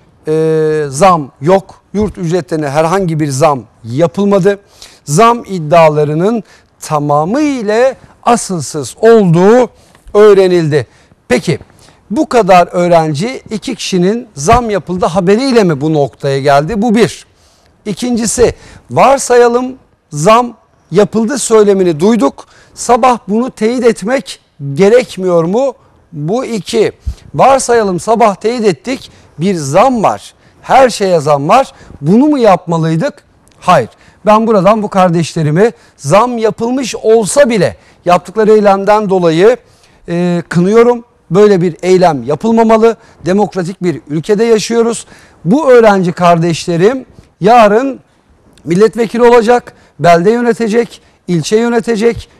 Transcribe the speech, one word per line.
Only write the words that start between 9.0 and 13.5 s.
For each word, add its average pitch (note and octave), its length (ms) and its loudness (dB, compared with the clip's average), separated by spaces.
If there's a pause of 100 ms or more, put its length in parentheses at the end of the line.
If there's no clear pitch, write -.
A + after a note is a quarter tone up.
olduğu G#3+ 680 4 (440)
öğrenildi. F3+ 720 2 (400)
Peki E3+ 320 -2 (520)
bu C#4+ 180 -2
kadar F#3 420 4
öğrenci F3 800 -2
iki A3 260 -8